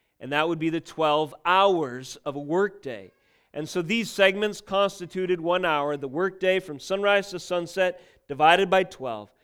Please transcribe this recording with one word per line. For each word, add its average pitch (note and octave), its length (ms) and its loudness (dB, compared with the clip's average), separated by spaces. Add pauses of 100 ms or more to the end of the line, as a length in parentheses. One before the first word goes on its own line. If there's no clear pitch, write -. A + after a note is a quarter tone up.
(200)
And C3 120 -10
that D3+ 160 2
would E3 100 -2
be D#3+ 100 -2
the D#3+ 120 -2
twelve D3+ 540 0 (100)
hours E3+ 800 2
of C#3 120 -6
a C#3+ 40 -8
work F3+ 420 -2
day. G#2 300 -12 (420)
And D3+ 140 -8
so F3+ 140 -4
these G#3+ 280 -2
segments G3+ 500 0
constituted F#3 800 -2
one F3 240 0
hour, D3 320 0
the C3+ 120 -8
work F#3 320 -4
day F#3 180 2
from D#3 220 -10
sunrise G3+ 500 0
to F3+ 80 -8
sunset, F3 640 -2 (260)
divided E3 420 6
by F#3+ 140 4
twelve. A#2+ 500 -10 (120)